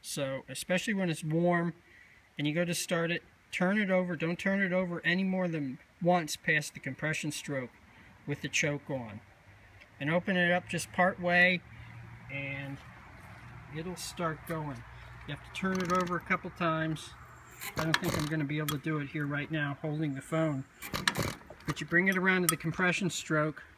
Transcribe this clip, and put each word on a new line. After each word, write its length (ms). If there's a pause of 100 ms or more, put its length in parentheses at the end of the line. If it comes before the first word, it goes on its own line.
So, 460
especially 460
when 160
it's 140
warm 500 (640)
and 80
you 80
go 120
to 80
start 360
it, 140 (280)
turn 280
it 100
over. 260
Don't 220
turn 240
it 100
over 320
any 200
more 240
than 320 (220)
once 340
past 380
the 60
compression 520
stroke 400 (560)
with 140
the 80
choke 400
on. 320 (760)
And 100
open 280
it 140
up 180
just 220
part 280
way 420 (680)
and 460 (960)
it'll 220
start 500
going. 360 (440)
You 80
have 80
to 160
turn 200
it 120
over 240
a 60
couple 300
times. 580 (680)
I 80
don't 140
think 200
I'm 100
gonna 180
be 140
able 100
to 80
do 220
it 100
here 160
right 260
now 300
holding 320
the 80
phone. 420 (1000)
But 160
you 60
bring 200
it 100
around 260
to 40
the 100
compression 520
stroke. 540 (140)